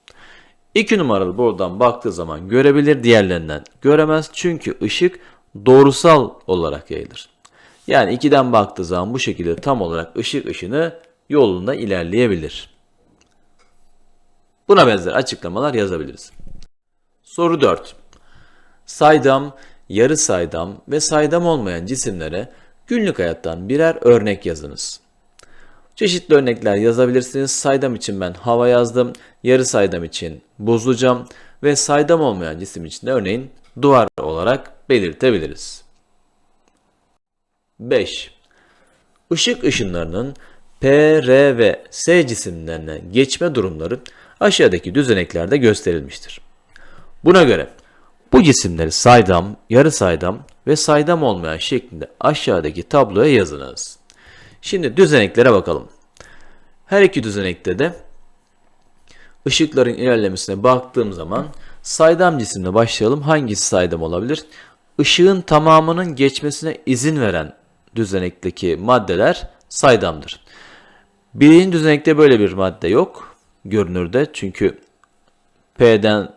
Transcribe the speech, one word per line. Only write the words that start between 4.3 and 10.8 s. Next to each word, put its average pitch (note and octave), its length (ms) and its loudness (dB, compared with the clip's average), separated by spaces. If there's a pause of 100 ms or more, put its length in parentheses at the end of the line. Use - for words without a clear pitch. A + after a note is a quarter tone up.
Çünkü - 480 -6
ışık - 380 -4 (460)
doğrusal C#3 640 6 (180)
olarak E2 440 -4
yayılır. - 380 -14 (580)
Yani A#2+ 260 2
ikiden C3 400 2
baktığı G2 320 0
zaman F2+ 280 -4
bu C3 60 -4
şekilde E2+ 360 -4
tam C3 260 -4
olarak E2 360 -8
ışık B2 300 -6
ışını C#3+ 520 -8 (300)